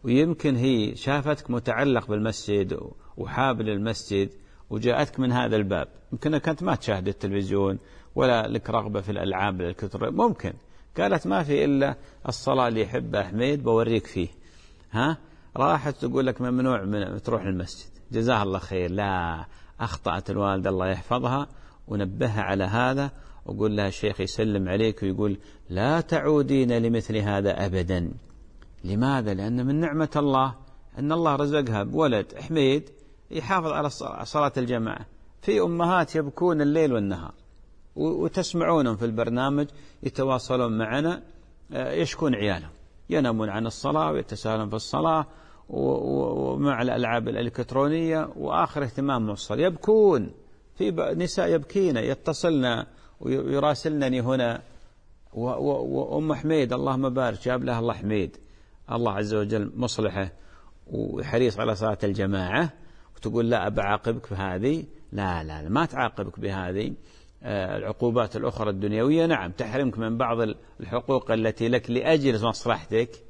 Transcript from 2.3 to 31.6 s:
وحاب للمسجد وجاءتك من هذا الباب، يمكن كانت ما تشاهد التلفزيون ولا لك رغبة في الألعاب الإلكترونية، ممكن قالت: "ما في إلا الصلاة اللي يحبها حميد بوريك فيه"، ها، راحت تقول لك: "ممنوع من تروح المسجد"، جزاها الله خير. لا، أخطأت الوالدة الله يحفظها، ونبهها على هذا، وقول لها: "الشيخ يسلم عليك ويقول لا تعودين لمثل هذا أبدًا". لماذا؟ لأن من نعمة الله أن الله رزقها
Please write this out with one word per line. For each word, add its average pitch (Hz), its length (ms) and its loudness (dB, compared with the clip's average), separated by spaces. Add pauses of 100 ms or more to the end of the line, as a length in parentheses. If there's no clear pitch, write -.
وحاب 131 440 -2
للمسجد 104 720 0 (400)
وجاءتك 120 500 0
من 123 120 2
هذا 120 240 2
الباب، 95 320 0 (240)
يمكن 151 260 0
كانت 160 240 -2
ما 175 120 0
تشاهد 98 340 -2
التلفزيون 98 720 0 (360)
ولا 117 340 2
لك 113 220 -4
رغبة 104 300 0
في 104 120 -6
الألعاب 95 480 0
الإلكترونية، 101 560 -4
ممكن 214 360 0 (460)
قالت: 190 280 2
"ما 190 160 2
في 143 220 2
إلا 139 320 2 (320)
الصلاة 131 400 2
اللي 110 120 0
يحبها 110 420 0
حميد 123 400 0
بوريك 113 440 4
فيه"، 90 220 -4 (640)
ها، 123 240 2 (400)
راحت 143 400 2
تقول 131 300 0
لك: 127 140 -2
"ممنوع 123 440 0
من 98 380 -4
تروح 113 200 -2
المسجد"، 92 480 -6 (220)
جزاها 113 300 2
الله 95 160 0
خير. 90 320 -2
لا، 90 540 -2 (360)
أخطأت 101 500 -4
الوالدة 98 400 0
الله 92 180 0
يحفظها، 127 580 -2 (420)
ونبهها 104 540 -2
على 95 220 0
هذا، 127 460 0 (360)
وقول 104 300 0
لها: 101 120 0
"الشيخ 101 320 -2
يسلم 98 480 0
عليك 104 340 2
ويقول 98 360 0 (320)
لا 123 300 2
تعودين 139 760 2
لمثل 117 380 0
هذا 101 500 2
أبدًا". 90 440 0 (760)
لماذا؟ 110 500 0
لأن 117 320 -2
من 139 140 2
نعمة 156 360 0
الله 135 380 2 (440)
أن 143 140 0
الله 160 240 2
رزقها 143 460 2